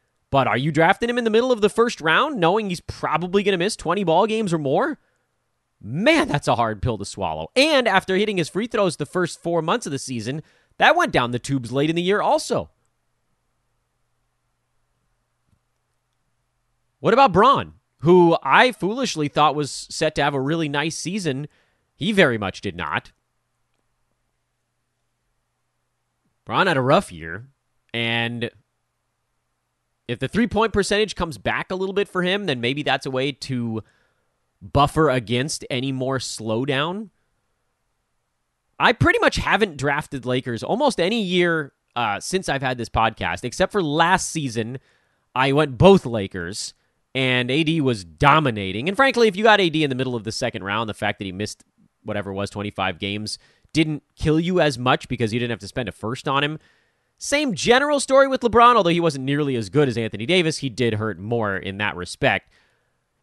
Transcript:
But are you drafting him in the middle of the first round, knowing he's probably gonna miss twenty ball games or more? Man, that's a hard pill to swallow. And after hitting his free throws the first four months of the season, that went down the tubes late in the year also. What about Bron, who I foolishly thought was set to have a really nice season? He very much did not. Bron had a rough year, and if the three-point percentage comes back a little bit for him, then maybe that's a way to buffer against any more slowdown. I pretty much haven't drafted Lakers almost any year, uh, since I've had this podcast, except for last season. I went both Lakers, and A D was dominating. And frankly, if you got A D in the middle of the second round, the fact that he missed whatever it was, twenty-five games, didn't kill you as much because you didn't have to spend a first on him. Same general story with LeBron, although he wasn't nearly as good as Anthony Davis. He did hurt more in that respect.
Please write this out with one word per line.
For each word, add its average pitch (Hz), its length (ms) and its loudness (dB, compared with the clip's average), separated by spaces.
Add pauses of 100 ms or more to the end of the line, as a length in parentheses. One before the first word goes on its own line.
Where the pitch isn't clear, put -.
(320)
But 135 160 4
are 110 100 2
you 147 140 -2
drafting 170 360 2
him 240 120 -2
in 240 40 -2
the 226 60 2
middle 240 220 2
of 214 100 0
the 202 80 4
first 233 320 0
round, 202 380 2
knowing 196 300 2
he's 175 120 -6
probably 175 640 -2
gonna 190 160 0
miss 165 160 -2
twenty 185 280 -2
ball 170 220 4
games 220 260 -2
or 165 60 0
more? 170 400 -2 (880)
Man, 214 440 2
that's 147 200 -4
a 131 80 2
hard 110 260 -2
pill 113 180 -2
to 98 60 -10
swallow. 80 500 -6
And 269 320 4
after 190 280 2
hitting 202 220 0
his 160 120 -2
free 220 180 -4
throws 202 300 -2
the 147 80 -6
first - 360 -4
four 170 220 -2
months 196 240 -2
of 160 40 -8
the 135 60 -6
season, 131 460 -8 (340)
that 254 180 6
went 339 160 0
down 123 200 2
the 123 80 -2
tubes 120 320 -6
late 143 180 0
in 165 60 -2
the 175 80 -2
year 190 180 0
also. 196 480 -2 (4000)
What 175 160 2
about 262 180 4
Bron, 180 400 4 (280)
who 170 420 6
I 202 280 6
foolishly 196 560 -4
thought 147 280 2
was 147 340 -6
set 160 260 -2
to 147 80 0
have 143 120 0
a 135 40 0
really 151 300 -2
nice 147 260 -4
season? 156 520 -6 (480)
He 202 160 -4
very 156 260 4
much 95 240 -6
did 90 140 -8
not. 85 360 -6 (3250)
Bron 147 220 0
had 156 100 2
a 131 40 2
rough 147 300 4
year, 85 360 -12 (440)
and 117 600 -2 (1600)
if 120 120 -6
the 131 80 -4
three-point 214 460 0
percentage 202 420 0
comes 156 240 -6
back 120 320 -4
a 185 40 -6
little 190 180 -6
bit 196 140 -2
for 185 140 -4
him, 190 240 -2
then 131 160 -4
maybe 139 220 -2
that's 135 240 -2
a 135 40 -8
way 135 200 -2
to 117 520 -6 (760)
buffer 143 480 2
against 123 640 -2
any 135 200 -4
more 131 280 -4
slowdown. 139 920 -4 (1700)
I 220 140 6
pretty 349 240 2
much 339 200 2
haven't 175 400 0
drafted 139 460 -4
Lakers 127 380 -4
almost 233 380 0
any 196 240 0
year, 175 500 0 (220)
uh, 107 240 -2
since - 280 -6
I've 139 140 -2
had 127 160 -4
this 113 120 -8
podcast, 107 540 0
except 180 280 -2
for 208 100 -2
last 165 480 2
season. 123 480 -6 (560)
I 135 180 2
went 139 280 0
both 185 260 8
Lakers, 98 680 -8 (400)
and 127 340 0
A 151 140 2
D 160 180 0
was 120 220 0
dominating. 110 840 2
And 190 80 -4
frankly, 254 320 2
if 180 80 0
you 208 80 -4
got 208 160 6
A 180 100 2
D 156 140 -2
in 143 60 0
the 131 60 -2
middle 127 200 -4
of 104 100 -6
the 110 60 -6
second 113 320 -6
round, 107 240 -4
the 101 60 -6
fact 104 260 -4
that 104 60 -8
he 95 60 -8
missed 101 320 -10 (400)
whatever 101 280 -8
it 95 40 -8
was, 101 140 -6
twenty-five 98 500 -6
games, 104 400 -6 (340)
didn't 156 300 0 (120)
kill 156 240 0
you 175 220 0
as 147 160 2
much 127 300 0
because 113 260 -4
you 120 60 -2
didn't 117 120 -4
have 107 80 -6
to 98 80 -16
spend 123 220 -8
a - 20 -12
first 113 360 -8
on 139 160 0
him. 156 160 -4 (580)
Same 285 380 -2
general 269 440 2
story 269 280 4
with 262 140 -2
LeBron, 233 340 6
although 180 140 4
he 170 100 2
wasn't 139 260 -2
nearly 139 300 0
as 107 140 -2
good 143 180 4
as 113 100 -2
Anthony 110 280 -4
Davis. 160 340 0
He 135 100 -4
did 113 260 0
hurt 104 240 -4
more 104 380 -2
in 95 220 -8
that 104 160 -2
respect. 95 560 -2 (720)